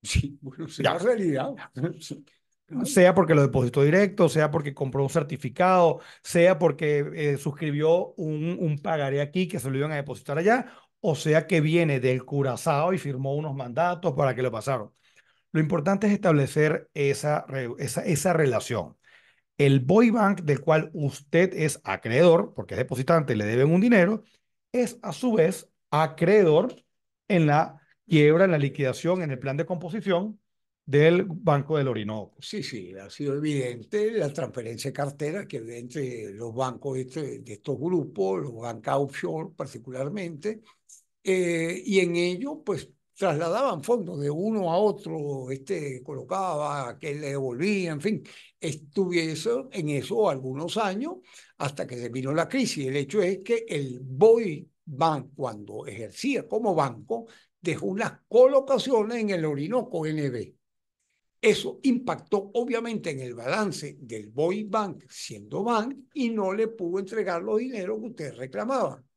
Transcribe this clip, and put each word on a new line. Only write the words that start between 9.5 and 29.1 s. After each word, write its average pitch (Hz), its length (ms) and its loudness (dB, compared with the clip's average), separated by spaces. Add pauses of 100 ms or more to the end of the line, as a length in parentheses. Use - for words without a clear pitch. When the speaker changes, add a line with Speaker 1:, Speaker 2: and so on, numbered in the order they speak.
Speaker 2:
se 127 120 -6
lo 131 80 -2
iban 151 160 -2
a - 20 -6
depositar 143 420 -6
allá, 220 320 2 (300)
o 165 160 0
sea 156 320 2
que 170 140 4
viene 156 400 2
del 127 240 2
Curazao 143 680 0
y 185 60 0
firmó 139 380 -4
unos 147 200 -6
mandatos 160 600 -2
para 135 200 2
que 120 60 -4
lo 127 100 0
pasaron. 113 400 -4 (640)
Lo 160 80 2
importante 180 460 0
es 202 60 4
establecer 156 800 2
esa 147 540 -2
re-, 131 220 -6 (100)
esa, - 220 -6
esa 180 320 0
relación. 117 640 0 (600)
El 139 220 6
boi 196 300 6
Bank, 202 320 2
del 147 180 0
cual 156 340 2
usted 165 600 0
es - 320 -2
acreedor, 139 680 4
porque - 200 -8
es 104 60 -2
depositante 135 520 2
y 110 60 2
le 104 80 0
deben 127 260 4
un 175 80 4
dinero, 214 440 4 (500)
es 240 300 -2
a 190 100 -8
su 247 180 -2
vez 185 380 2 (200)
acreedor 170 880 4 (540)
en 165 180 4
la 147 320 2 (260)
quiebra, 156 380 8
en 190 80 6
la 160 60 2
liquidación, 143 640 0